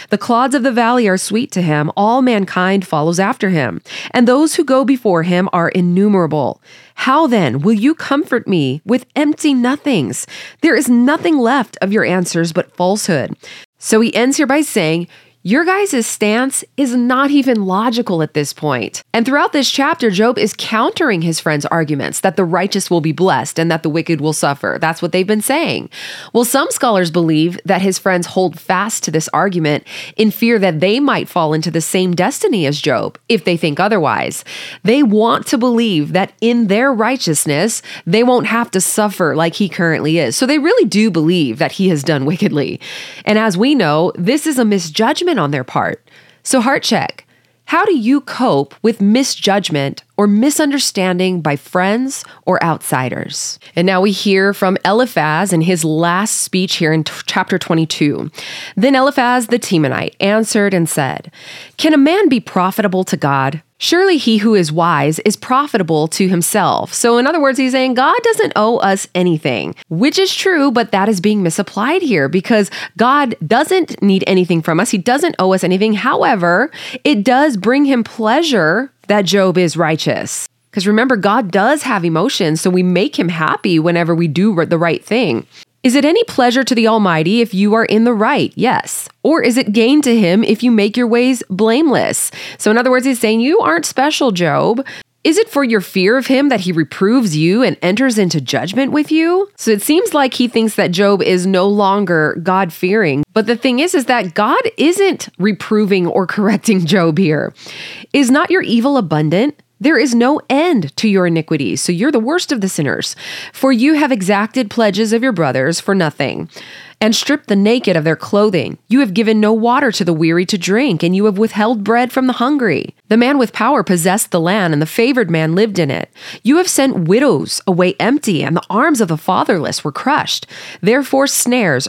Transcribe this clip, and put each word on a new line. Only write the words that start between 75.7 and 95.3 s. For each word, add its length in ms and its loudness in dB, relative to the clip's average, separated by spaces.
However, 800 0
it 200 2
does 320 2
bring 300 2
him 180 2
pleasure 880 0
that 180 2
Job 320 2
is 200 0
righteous. 720 -2
'Cause 140 -4
remember, 300 2
God 340 0
does 340 2
have 220 -2
emotions, 560 0
so 80 0
we 140 2
make 340 0
him 120 0
happy 500 0
whenever 340 0
we 140 0
do 280 0
r-, 100 2
the 120 0
right 260 0
thing. 420 -2
"Is 120 2
it 100 2
any 200 4
pleasure 380 0
to 120 -2
the 120 2
Almighty 540 2
if 120 -2
you 200 2
are 120 2
in 180 2
the 100 2
right? 420 0
Yes. 520 -4
Or 180 2
is 160 2
it 160 0
gain 280 4
to 140 2
him 280 4
if 180 0
you 80 2
make 280 2
your 100 0
ways 420 2
blameless?" 800 0
So 120 0
in 80 4
other 140 2
words, 140 2
he's 140 0
saying, 220 0
"You 180 2
aren't 260 0
special, 460 0
Job. 540 0
Is 140 2